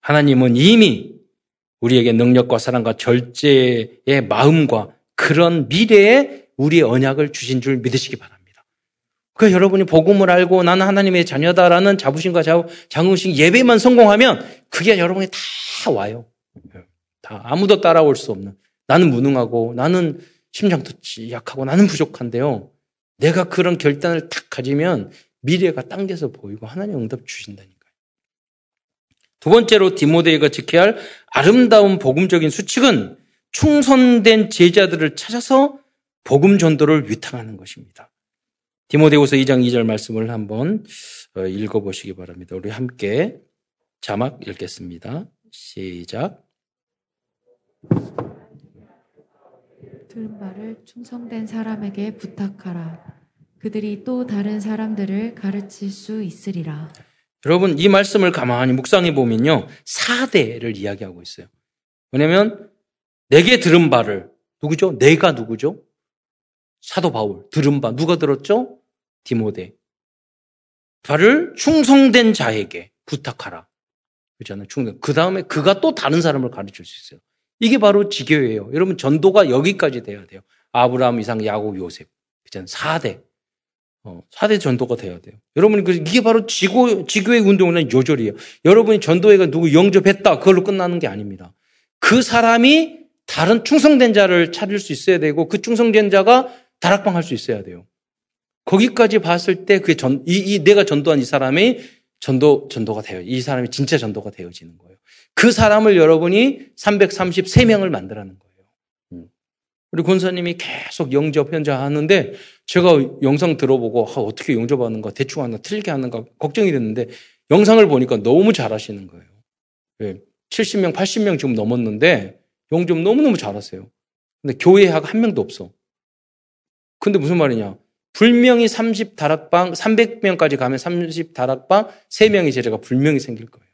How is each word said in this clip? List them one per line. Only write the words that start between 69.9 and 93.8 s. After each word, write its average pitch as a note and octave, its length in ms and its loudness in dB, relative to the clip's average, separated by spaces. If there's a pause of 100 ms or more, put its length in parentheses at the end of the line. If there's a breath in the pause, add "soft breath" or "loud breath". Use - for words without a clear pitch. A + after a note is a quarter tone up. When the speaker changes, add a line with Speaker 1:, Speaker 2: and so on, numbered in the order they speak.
Speaker 1:
바를 A3+ 540 2
충성된 C4+ 760 4
자에게 A2 580 -6 (160)
부탁하라. F#2 600 -12 (720)
그렇잖아요. G2 280 -16
충성. A#2 340 -8
그 D3 120 -6
다음에 F3+ 300 -2
그가 F#3 380 -2
또 D#4+ 140 0
다른 D#3 280 -2
사람을 C#3 280 -2
가르칠 G2 340 -18
수 - 300 -20
있어요. - 60 -20 (380)
이게 A3+ 180 2
바로 G3+ 320 2
지교예요. A#2+ 640 -4
여러분, F3+ 240 -4
전도가 D#3+ 540 2
여기까지 C#3+ 520 -2
돼야 G2+ 240 -18
돼요. G2 140 -20 (320)
아브라함, B2 480 0
이삭, A2 240 -6
야곱, G#2 320 -6
요셉. F2+ 320 -14 (340)
그렇잖아요. F#2 240 -18
사 D#3 320 -6
대. A2 220 -10 (800)
어, F2 280 -20
사 - 180 -4
대 G#3+ 100 2
전도가 B2 380 -4
돼야 F2 240 -16
돼요. - 160 -20 (200)
여러분, G#3 280 2
그, F3+ 80 0
이게 E3+ 300 -2
바로 A3+ 240 0
지고-, G#3+ 600 -2
지교의 G#3+ 340 0
운동은 F3 520 2
요절이에요. B2 400 0 (320 loud breath)
여러분이 G#3+ 360 6
전도회가 F3+ 500 4
누구 D#3+ 240 0
영접했다. F#3+ 640 4
그걸로 F#3+ 260 2
끝나는 F#3 340 -4
게 D#3 80 -6
아닙니다. G2 460 -12 (460)
그 B3 240 2
사람이 A#3 800 2 (260)
다른 G3+ 360 0
충성된 C4 520 4